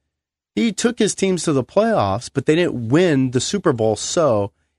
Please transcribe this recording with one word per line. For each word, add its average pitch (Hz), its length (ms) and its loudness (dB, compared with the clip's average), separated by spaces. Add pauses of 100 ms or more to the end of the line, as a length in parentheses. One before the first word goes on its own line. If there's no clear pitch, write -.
(540)
He 220 180 0
took 233 280 -2
his 208 160 0
teams 185 280 -2
to 160 100 0
the 131 100 0
playoffs, 131 680 0
but 131 140 -6
they 151 80 4
didn't 131 360 -2
win 139 420 2
the 123 100 0
Super 180 320 -2
Bowl, 110 220 0
so 113 560 -2 (280)